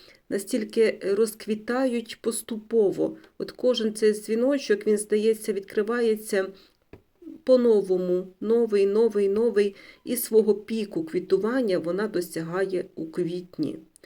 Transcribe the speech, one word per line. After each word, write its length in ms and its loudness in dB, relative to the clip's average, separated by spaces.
настільки 720 0
розквітають 1160 -2
поступово. 960 0
От 120 -10
кожен 440 0
цей 180 4
дзвіночок, 720 0
він, 120 4
здається, 540 0
відкривається 920 -2
по-новому, 840 4
новий, 460 2
новий, 420 2
новий. 460 2
І 120 -4
свого 380 4
піку 500 -6
квітування 760 0
вона 300 -4
досягає 760 -4
у 120 -8
квітні. 720 -6